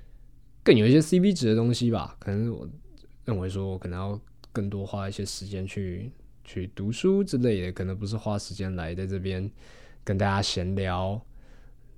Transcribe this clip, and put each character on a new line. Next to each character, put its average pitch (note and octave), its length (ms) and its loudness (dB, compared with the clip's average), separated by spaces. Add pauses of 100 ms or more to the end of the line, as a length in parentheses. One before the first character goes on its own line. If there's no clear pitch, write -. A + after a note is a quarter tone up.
(640)
更 E3 120 10
有 G#2+ 80 6
一 A#2 60 8
些 D3+ 100 10
C F3+ 200 4
P G3+ 120 6
值 C#3+ 160 2
的 G#2+ 60 6
东 A#2 180 4
西 A#2 200 2
吧。 E2 260 -2
可 - 140 -4
能 A2 200 0
我 B1+ 160 -10 (560)
认 G#2+ 140 -2
为 F#2 100 -2
说， F#2+ 200 -4
我 F#2 100 -4
可 F2+ 80 -10
能 F2+ 120 -6
要 G2+ 220 -6 (320)
更 G2+ 160 -2
多 G2 160 -6
花 G2 240 -6
一 G2 40 -6
些 G2+ 120 -6
时 - 220 -8
间 F#2+ 180 -6
去， G2 460 -6 (340)
去 F#2 300 -8
读 G2+ 160 -4
书 F#3+ 320 2
之 E3 160 -2
类 A2+ 240 2
的， F2+ 100 -4
可 F#2 120 -4
能 F#2+ 120 -4
不 A2 80 -6
是 G#2+ 120 -4
花 G#2 200 -2
时 - 160 -8
间 F#2+ 220 -6
来 E2+ 220 -4
在 F#2+ 100 -4
这 F#2+ 120 -4
边 F#2 300 -4 (540)
跟 G2 160 0
大 G2+ 80 4
家 G2 160 2
闲 F#2 320 -2
聊， F#2+ 460 -2 (760)